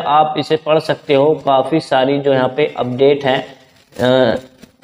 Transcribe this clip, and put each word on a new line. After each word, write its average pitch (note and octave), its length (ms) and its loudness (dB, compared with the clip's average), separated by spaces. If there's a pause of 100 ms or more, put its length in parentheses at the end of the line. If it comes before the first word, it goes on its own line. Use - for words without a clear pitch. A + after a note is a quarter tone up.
आप D3+ 320 2
इसे D#3 200 -2
पढ़ D#3 220 0
सकते D3 340 -4
हो, C#3+ 220 4
काफ़ी C#3 460 0
सारी C#3 380 0
जो C#3 140 0
यहाँ C3 240 0
पे D3+ 80 0 (120)
update C3+ 480 0
हैं, C3 140 0 (540)
अ, B2+ 440 2 (460)